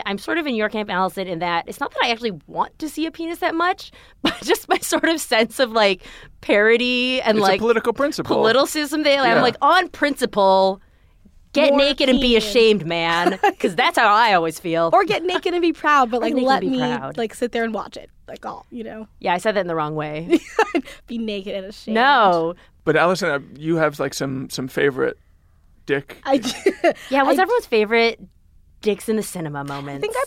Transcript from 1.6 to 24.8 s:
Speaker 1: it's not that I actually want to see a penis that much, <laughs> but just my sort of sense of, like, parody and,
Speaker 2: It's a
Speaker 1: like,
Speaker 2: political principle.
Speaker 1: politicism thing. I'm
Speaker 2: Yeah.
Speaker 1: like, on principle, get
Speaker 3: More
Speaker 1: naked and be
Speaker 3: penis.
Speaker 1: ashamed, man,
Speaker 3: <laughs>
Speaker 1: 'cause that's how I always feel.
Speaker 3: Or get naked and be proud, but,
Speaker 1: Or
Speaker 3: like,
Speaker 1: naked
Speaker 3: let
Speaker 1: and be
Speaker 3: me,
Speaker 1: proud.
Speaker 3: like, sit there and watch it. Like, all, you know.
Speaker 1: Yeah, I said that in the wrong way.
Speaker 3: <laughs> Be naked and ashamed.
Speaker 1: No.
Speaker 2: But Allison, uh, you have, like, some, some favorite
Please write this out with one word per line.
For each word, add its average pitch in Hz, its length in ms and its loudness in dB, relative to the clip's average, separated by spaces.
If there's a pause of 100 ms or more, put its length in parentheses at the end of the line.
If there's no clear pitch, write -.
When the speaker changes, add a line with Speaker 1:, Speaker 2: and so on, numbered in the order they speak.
Speaker 1:
it's - 120 -12
not 277 120 -6
that 508 120 -4
I 240 80 0
actually 226 220 -4 (120)
want - 320 -6
to 311 120 -8
see 311 180 -6
a 320 40 -10
penis 330 280 -8
that 330 160 -2
much, 359 360 -4 (160)
<laughs> - 140 -20
but 330 220 -2
just 330 260 -2
my 370 80 0
sort - 280 -2
of 320 140 0
sense 226 400 0
of, 240 120 0
like, 208 320 2 (380)
parody 247 800 2
and, 220 180 0
Speaker 2:
It's 196 80 4
a - 20 4
Speaker 1:
like, 196 100 2
Speaker 2:
political 226 340 2
principle. 277 440 -2
Speaker 1:
politicism 285 680 0
thing. 277 160 4
I'm 233 180 2
Speaker 2:
Yeah. - 40 4
Speaker 1:
like, 240 180 2
on 339 300 4
principle, 190 920 2 (720)
get 285 180 4
Speaker 3:
More 277 80 4
Speaker 1:
naked 277 300 2
and 254 120 4
be 247 120 2
Speaker 3:
penis. 220 140 4
Speaker 1:
ashamed, 208 380 4
man, 170 540 0 (100)
Speaker 3:
<laughs> 381 100 -4
Speaker 1:
'cause 202 160 0
that's 311 220 0
how 214 160 6
I 214 220 4
always 165 240 0
feel. 165 340 0
Speaker 3:
Or 392 100 6
get 359 200 -2
naked 359 320 -2
and 349 80 0
be 330 100 2
proud, 277 380 2
but, 247 60 -2
Speaker 1:
Or 226 80 -2
Speaker 3:
like, 233 100 0
Speaker 1:
naked 254 120 0
Speaker 3:
let 262 140 2
Speaker 1:
and 262 120 -2
be 254 40 -2
Speaker 3:
me, 247 200 -2
Speaker 1:
proud. - 200 -10
Speaker 3:
like, 226 160 -4
sit 240 200 -6
there 233 100 -2
and 226 100 -4
watch 202 240 -10
it. - 140 -18 (160)
Like, - 180 -16
all, - 240 -14
you 233 140 -12
know. 220 240 -14 (120)
Speaker 1:
Yeah, 180 140 -2
I 180 60 0
said 214 160 -2
that 202 60 0
in 180 60 -4
the 165 80 -4
wrong 151 200 -4
way. 156 440 -2 (340)
Speaker 3:
<laughs> - 340 -8
Be 240 100 -8
naked 208 380 -8
and 190 100 -10
ashamed. 214 300 -8
Speaker 1:
No. 202 580 4 (300)
Speaker 2:
But 156 140 2
Allison, 175 340 2
uh, 143 80 -2 (180)
you 160 200 -2
have, 151 220 0
like, 139 140 -4
some, 135 380 -6
some 131 160 -8
favorite 135 500 0 (680)